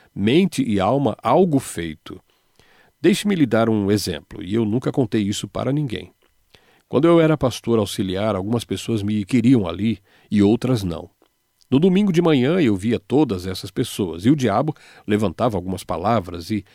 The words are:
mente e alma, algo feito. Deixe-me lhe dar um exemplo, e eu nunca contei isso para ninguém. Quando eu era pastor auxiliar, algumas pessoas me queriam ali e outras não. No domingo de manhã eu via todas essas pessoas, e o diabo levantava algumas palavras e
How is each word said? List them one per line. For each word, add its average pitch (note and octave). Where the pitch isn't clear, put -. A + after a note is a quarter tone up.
mente C3+
e G2+
alma, A#2+
algo D3
feito. E2+
Deixe-me G3+
lhe D3+
dar A2+
um G2+
exemplo, F2+
e F2+
eu A2+
nunca A2
contei A#2+
isso G#2
para A2+
ninguém. A2
Quando C#3
eu E3+
era D#3
pastor A#2
auxiliar, G2
algumas G#2
pessoas G#2
me G#2
queriam A#2+
ali G2
e G2+
outras A#2
não. E2+
No C3
domingo F#3+
de E3+
manhã D#3+
eu A2
via G#2
todas G#2+
essas F#2+
pessoas, F#2
e B2
o D#3+
diabo B2+
levantava G#2+
algumas F2+
palavras F2+
e G2+